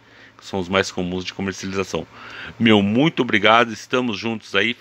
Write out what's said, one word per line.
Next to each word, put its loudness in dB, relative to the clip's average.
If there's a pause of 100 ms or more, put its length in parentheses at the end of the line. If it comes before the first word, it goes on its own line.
(360)
que -20
são -8
os -6
mais 0
comuns -6
de -12
comercialização. -6 (520)
Meu 6
muito 2
obrigado, 4
estamos -4
juntos -8
aí. 0